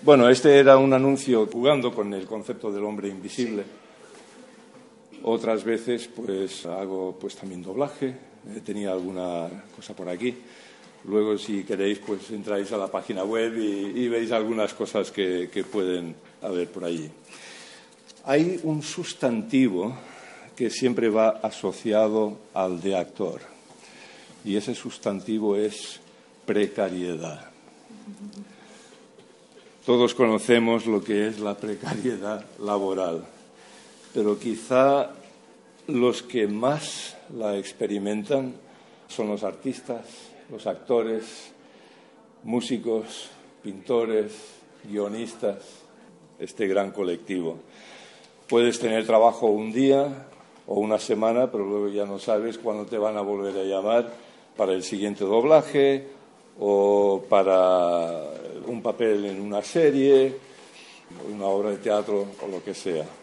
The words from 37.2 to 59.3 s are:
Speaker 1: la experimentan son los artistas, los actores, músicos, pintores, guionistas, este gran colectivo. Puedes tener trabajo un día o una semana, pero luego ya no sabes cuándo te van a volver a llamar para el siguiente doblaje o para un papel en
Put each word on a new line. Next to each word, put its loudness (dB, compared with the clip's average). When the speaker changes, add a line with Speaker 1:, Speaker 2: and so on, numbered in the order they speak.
Speaker 1:
la -4
experimentan -4
son -6
los -6
artistas, -8
los -10
actores, -4
músicos, -4
pintores, -2
guionistas, -4
este -4
gran 0
colectivo. -4
Puedes 4
tener 0
trabajo 6
un 2
día 2
o -2
una 2
semana, 0
pero -4
luego -2
ya -2
no -8
sabes -2
cuándo -4
te -6
van 0
a -2
volver -4
a -4
llamar 0
para 0
el -2
siguiente -4
doblaje 4
o 4
para 4
un -6
papel 0
en -6